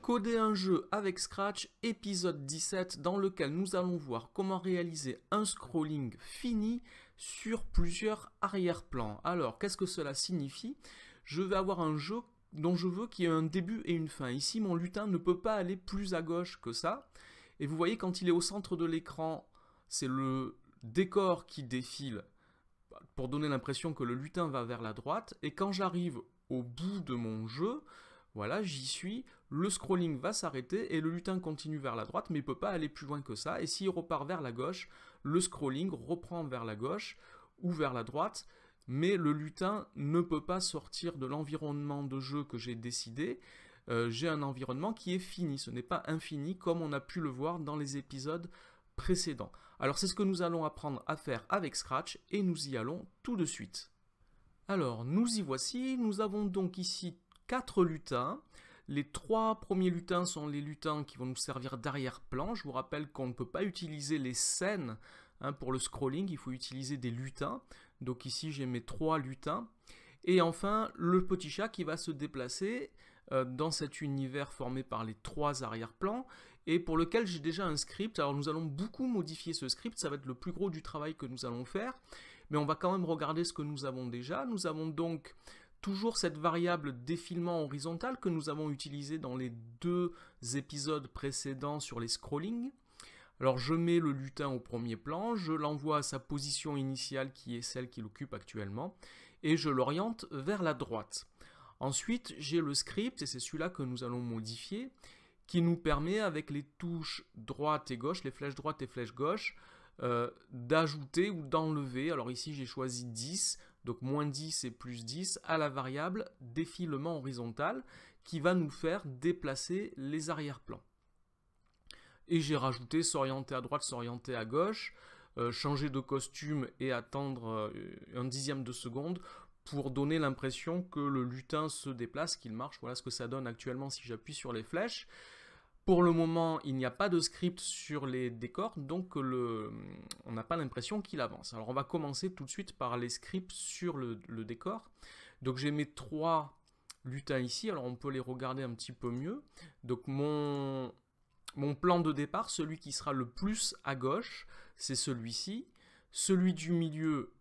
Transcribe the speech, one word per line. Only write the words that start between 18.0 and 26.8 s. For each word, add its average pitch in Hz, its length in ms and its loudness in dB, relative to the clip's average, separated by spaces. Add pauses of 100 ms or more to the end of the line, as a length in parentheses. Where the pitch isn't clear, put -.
il 180 80 2
est 175 40 8
au 170 100 6
centre 196 340 -2
de 165 80 0
l'écran, 165 640 -2 (400)
c'est - 200 -2
le 131 500 0 (240)
décor 180 640 4
qui - 160 -10
défile 127 600 -6 (920)
pour 127 140 -2
donner 147 180 0
l'impression 139 460 0
que 131 100 -2
le 120 80 0
lutin 160 340 -2
va 135 160 -2
vers 117 200 -4
la 110 100 -4
droite. 156 480 -4
Et 147 140 -4
quand 196 180 0
j'arrive 175 480 0 (300)
au 127 120 0
bout 160 380 -4